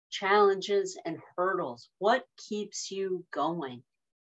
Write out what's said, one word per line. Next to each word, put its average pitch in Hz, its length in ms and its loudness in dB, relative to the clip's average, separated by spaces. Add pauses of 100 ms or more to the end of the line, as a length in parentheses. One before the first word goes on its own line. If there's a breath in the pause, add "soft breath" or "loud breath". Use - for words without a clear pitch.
(100)
challenges, 196 960 2
and 160 140 -6 (180)
hurdles? 175 520 -2 (100)
What 240 260 4 (240)
keeps 208 420 -6
you 190 400 -4
going? 147 520 -4 (540)